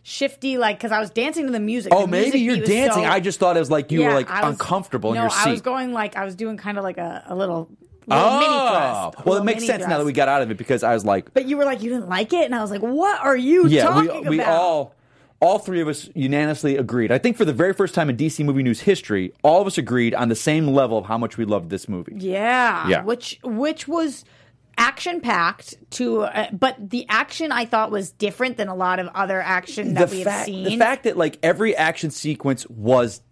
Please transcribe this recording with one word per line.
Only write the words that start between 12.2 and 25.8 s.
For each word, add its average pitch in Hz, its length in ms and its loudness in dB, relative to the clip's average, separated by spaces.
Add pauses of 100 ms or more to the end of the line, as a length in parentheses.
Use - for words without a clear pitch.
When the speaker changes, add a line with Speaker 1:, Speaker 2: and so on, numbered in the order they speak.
Speaker 1:
it?" 339 100 4
And 247 100 -2
I 233 80 -2
was 208 80 -6
like, 202 120 -8
"What 311 400 0
are 269 160 2
you 320 300 4
Speaker 2:
Yeah, 311 300 6
we, 330 100 4
Speaker 1:
talking - 200 -6
Speaker 2:
we 156 140 2
Speaker 1:
about?" - 80 0
Speaker 2:
all, 165 460 0 (440)
all 185 200 4
three 185 200 -4
of 156 80 0
us 147 260 -6
unanimously 147 640 0
agreed. 117 380 0
I 135 40 4
think 233 200 0
for 214 80 2
the 151 80 0
very 175 180 2
first 190 240 0
time 156 140 0
in 117 80 -2
D 156 100 0
C 151 160 -4
movie 135 180 0
news 123 200 0
history, 101 500 0 (100)
all 165 200 6
of 196 60 0
us 185 100 -6
agreed 117 360 0
on 120 140 0
the 117 80 0
same 156 320 0
level 131 300 2
of 95 80 -4
how 113 120 -4
much 117 200 -6
we 113 80 -2
loved 98 240 -2
this 95 180 -8
movie. 90 300 -8
Speaker 1:
Yeah. 196 720 -2
Speaker 2:
Yeah. 180 140 2
Speaker 1:
Which, 233 380 -6
which 269 460 -4
was 311 380 -4 (520)
action-packed 233 960 -2 (160)